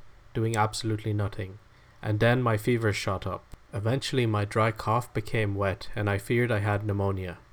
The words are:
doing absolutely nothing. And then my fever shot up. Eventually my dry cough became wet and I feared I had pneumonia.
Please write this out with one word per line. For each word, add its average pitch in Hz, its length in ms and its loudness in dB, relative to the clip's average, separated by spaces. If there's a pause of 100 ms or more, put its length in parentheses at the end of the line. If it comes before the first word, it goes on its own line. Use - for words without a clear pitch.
(360)
doing 113 200 0
absolutely 107 580 0
nothing. 101 440 -4 (420)
And 107 200 -2
then 120 240 6
my 113 140 2
fever 113 360 2
shot 95 320 -4
up. - 300 -8 (180)
Eventually 120 540 0
my 104 180 2
dry 110 240 2
cough 110 460 -2
became 110 400 -2
wet 98 400 -2
and 104 120 0
I 101 120 2
feared 120 320 2
I 107 80 2
had 104 260 0
pneumonia. 98 540 -2 (140)